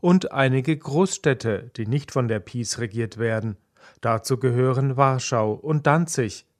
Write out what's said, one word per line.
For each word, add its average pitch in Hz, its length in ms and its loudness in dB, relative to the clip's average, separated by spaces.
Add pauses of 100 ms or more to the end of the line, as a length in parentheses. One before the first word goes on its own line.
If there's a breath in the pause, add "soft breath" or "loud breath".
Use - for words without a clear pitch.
und 180 300 4
einige 131 460 2
Großstädte, 135 1000 -2
die 107 120 -6
nicht 139 240 -4
von 123 160 0
der 110 100 -2
peace - 400 -8
regiert 113 400 -6
werden. 110 380 -2 (440 soft breath)
Dazu 117 380 0
gehören 127 580 2
Warschau 127 580 2
und 151 340 0
Danzig. 143 580 0 (140)